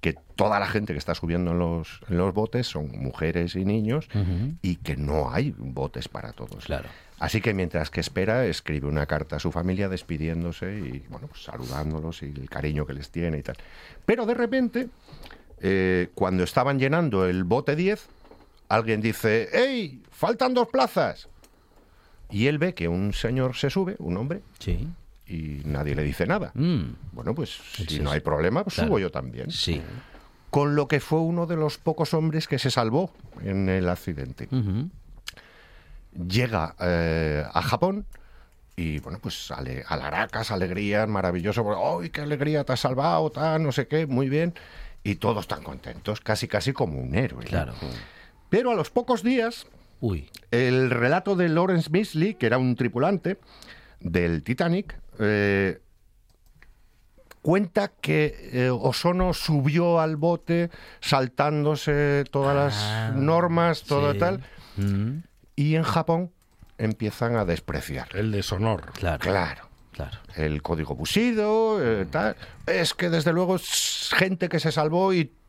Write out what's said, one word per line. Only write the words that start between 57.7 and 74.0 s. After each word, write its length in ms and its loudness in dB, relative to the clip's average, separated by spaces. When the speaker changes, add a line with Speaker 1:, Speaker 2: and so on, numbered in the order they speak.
Speaker 1:
que, 640 -2
eh, 160 2
Osono 640 2
subió 680 4
al 180 2
bote 520 2
saltándose 1300 2
todas 240 2
las 220 2
Speaker 2:
Ah, 380 0
Speaker 1:
normas, 680 4
todo 300 2
Speaker 2:
sí. 60 -2
Speaker 1:
tal, 240 2
Speaker 2:
Mm. 440 0
Speaker 1:
y 200 2
en 80 2
Japón 480 0
empiezan 600 0
a 80 2
despreciar. 720 -4
Speaker 3:
El 160 0
deshonor. 600 -2
Speaker 2:
Claro. 260 -2
Speaker 1:
Claro. 460 -2
Speaker 2:
Claro. 200 -10
Speaker 1:
El 260 0
código 340 -4
Bushido, 880 0
eh, 220 0
tal. 300 -2
Es 280 0
que, 160 -2
desde 240 2
luego, 240 2
s-, 580 -2